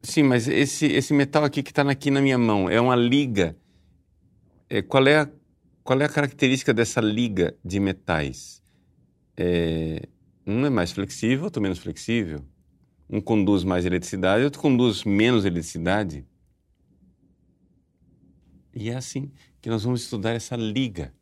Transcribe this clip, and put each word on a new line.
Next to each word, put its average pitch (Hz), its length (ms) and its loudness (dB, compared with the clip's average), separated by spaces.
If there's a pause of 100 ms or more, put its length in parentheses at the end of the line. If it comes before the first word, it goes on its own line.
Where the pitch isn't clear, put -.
Sim, - 220 2
mas 123 240 2
esse, 143 400 0
esse - 260 0
metal 143 300 2
aqui 143 180 -2
que - 100 -10
tá 147 120 2
aqui 139 260 0
na 139 100 2
minha 135 180 4
mão 107 300 2
é 107 140 4
uma 127 140 4
liga. 120 600 2 (1120)
É, 110 140 -2
qual 135 240 2
é 147 140 6
a, 143 100 -2 (540)
qual 131 180 0
é 151 40 2
a 147 40 0
característica 135 640 0
dessa 113 260 0
liga 107 640 0
de 95 160 -4
metais? 82 840 -4 (760)
É, 82 680 -2 (380)
um 117 200 -2
é 147 40 0
mais 95 220 0
flexível, 113 540 -2
outro 170 160 -6
menos 95 180 -4
flexível. 87 680 -6 (640)
Um 107 100 -2
conduz 101 440 2
mais 90 220 0
eletricidade, 92 580 0
outro 143 180 -4
conduz 123 420 2
menos 107 420 2
eletricidade. 85 800 -4 (2500)
E 113 160 -8
é 120 60 -6
assim 131 360 -10 (280)
que - 100 -12
nós 113 140 -2
vamos 120 200 -2
estudar 110 280 -4
essa 117 240 -6
liga. 107 680 -4